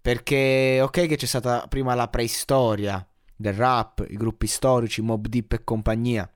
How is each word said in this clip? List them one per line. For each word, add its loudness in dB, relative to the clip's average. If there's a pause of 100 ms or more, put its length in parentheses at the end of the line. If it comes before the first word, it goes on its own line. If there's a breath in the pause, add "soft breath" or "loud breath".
Perché, 2
ok 0
che 0
c'è -6
stata -2
prima 0
la 0
preistoria 0 (300)
del -2
rap, 0
i -12
gruppi -4
storici, 2
Mobb -2
Deep -2
e -4
compagnia -2